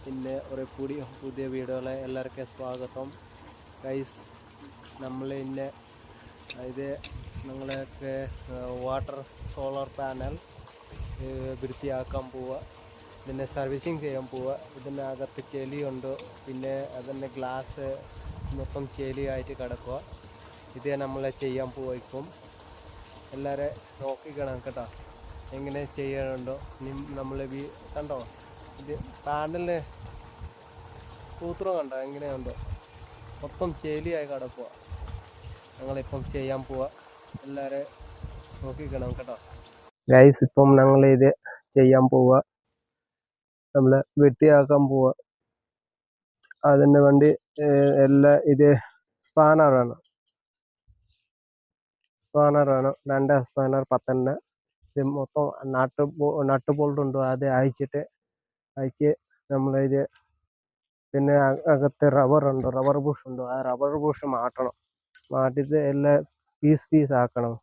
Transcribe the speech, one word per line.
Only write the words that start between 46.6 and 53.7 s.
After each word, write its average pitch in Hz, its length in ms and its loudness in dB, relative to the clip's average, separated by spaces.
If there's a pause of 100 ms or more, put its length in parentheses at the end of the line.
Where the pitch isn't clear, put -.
അതിന് 143 340 8
വേണ്ടി, 139 240 8 (360)
ഏഹ്, 139 280 4 (120)
എല്ലാ 139 280 8 (200)
ഇത് 147 160 8 (540)
സ്പാനറാണ്, 151 720 4 (2250)
സ്പാനറാണ്, 143 640 4 (200)
രണ്ട് 135 220 2 (140)
സ്പാനർ 135 460 0